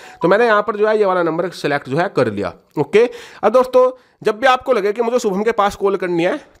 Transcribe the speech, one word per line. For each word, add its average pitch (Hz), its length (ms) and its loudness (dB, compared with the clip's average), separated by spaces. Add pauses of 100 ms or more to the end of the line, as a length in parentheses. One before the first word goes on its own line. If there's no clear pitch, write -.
(220)
तो 160 60 2
मैंने 220 180 4
यहाँ 208 160 2
पर 214 140 -6
जो 208 120 0
है 214 100 2
ये 208 60 2
वाला 185 180 0
नंबर 165 280 -2
सिलेक्ट 143 380 -4
जो 131 80 -4
है 180 200 0
कर 120 140 2
लिया। 98 220 -4 (260)
ओके, 208 300 2 (340)
अब 208 100 2
दोस्तों 254 380 2 (320)
जब 214 180 -2
भी 269 60 0
आपको 254 260 0
लगे 208 200 -2
कि 233 100 -4
मुझे 233 160 -2
शुभम 208 240 -2
के 226 100 -2
पास 202 240 -2
कॉल 196 200 -2
करनी 175 280 -2
है, 262 140 -2 (220)